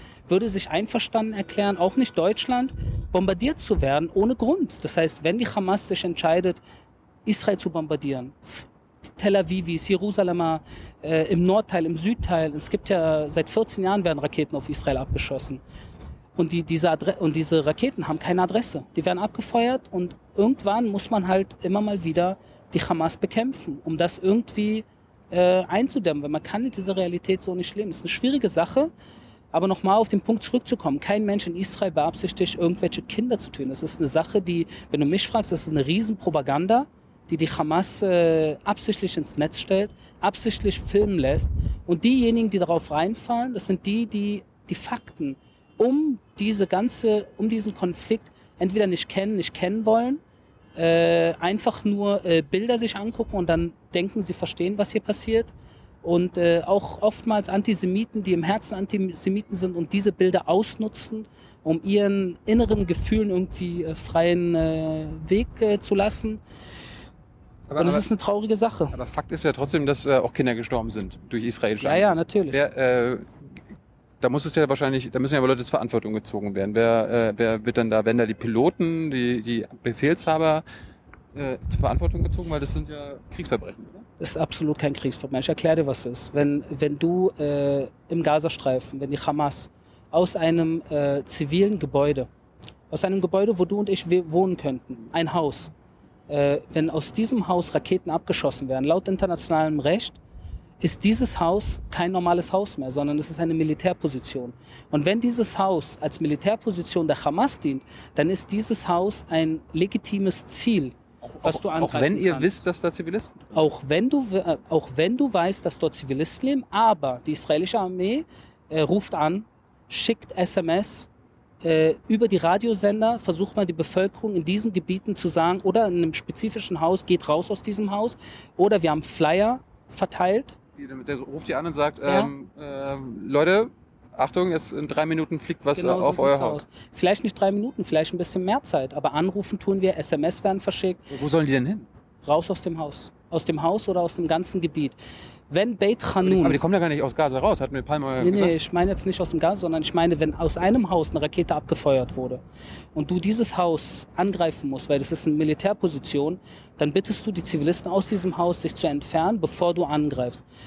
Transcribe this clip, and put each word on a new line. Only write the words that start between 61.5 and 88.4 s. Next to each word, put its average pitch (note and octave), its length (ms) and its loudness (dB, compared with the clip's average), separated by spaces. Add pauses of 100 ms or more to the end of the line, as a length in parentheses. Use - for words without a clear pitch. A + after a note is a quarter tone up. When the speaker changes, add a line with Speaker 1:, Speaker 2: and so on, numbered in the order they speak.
Speaker 1:
um D#3+ 180 2
ihren G3 640 2
inneren G#3+ 400 4
Gefühlen G#3 440 0
irgendwie, F3+ 540 -2
äh, D#3+ 100 -4
freien, E3+ 600 2
äh, D#3+ 520 0 (200)
Weg, G#3 220 2 (120)
äh, G#3 180 2
zu - 160 -2
lassen. G#3 440 0 (1300)
Speaker 2:
Aber, D3 120 -4
Speaker 1:
Und E3+ 60 4
das F3+ 80 2
Speaker 2:
aber, G3 40 4
Speaker 1:
ist G3+ 140 0
eine G3+ 60 0
traurige G#3 380 0
Sache. G3+ 360 0
Speaker 2:
aber B2 140 -8
Fakt - 260 -6
ist - 120 -8
ja D3 80 4
trotzdem, C#3+ 320 0
dass, C3+ 220 0
äh, C3+ 120 6
auch - 140 2
Kinder B2+ 220 2
gestorben A2+ 360 -2
sind G2+ 280 -8 (100)
durch A#2 160 -4
israelische A2+ 420 -2
Speaker 1:
Ja, D3 100 2
ja, G3+ 160 6
Speaker 2:
Angriffe. E3 40 2
Speaker 1:
natürlich. E3 360 0
Speaker 2:
Wer, C#3 240 2 (360)
äh, A#2+ 60 -2 (1000)
da B2+ 80 2
muss C#3+ 180 0
es D3+ 80 -8
ja D3+ 140 4
wahrscheinlich, C3+ 420 0
da C3 80 -2
müssen C3+ 160 2
ja C#3+ 60 4
aber B2+ 80 4
Leute B2+ 140 2
zur - 100 -6
Verantwortung A2 420 0
gezogen G#2 400 -6
werden. G2 200 -2
Wer, A2+ 360 4
äh, A2+ 260 2
wer A2+ 300 0
wird A#2+ 100 0
dann A2+ 140 2
da, A2 140 4
werden A2+ 140 4
da A#2 80 4
die A2 80 -2
Piloten, D#3+ 760 0
die, B2 320 0
die A2+ 240 -4 (160)
Befehlshaber, D#3 800 0 (720)
äh, C#3 240 -6 (100)
zur - 120 -2
Verantwortung E3+ 420 0
gezogen? F3 260 -2
Weil D3+ 120 -2
das C#3 120 -6
sind D#3 160 -6
ja C#3+ 260 -12 (200)
Kriegsverbrechen, - 580 -6
oder? G3+ 120 -20 (140)
Speaker 1:
Das D#3+ 120 -6
ist - 80 -6
absolut D3+ 400 -2
kein C#3+ 160 0
Kriegsverbrechen. C3+ 460 -6
Ich - 100 -4
erkläre D#3+ 260 2
dir, D#3+ 100 2
was C3 200 -4
es A#2+ 60 -8
ist. - 220 -10
Wenn, C#3+ 360 2
wenn D3 280 -2
du, F3+ 400 2
äh, C#3+ 500 0 (200)
im E3+ 140 -2
Gazastreifen, D3 800 0